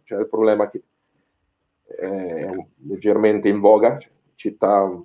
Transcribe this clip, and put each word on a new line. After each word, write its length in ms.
c'è 140
il 120
problema 400
che, 140
eh, 600
è 40
un, 160
leggermente 600
in 100
voga, 380
cioè, 140
città 540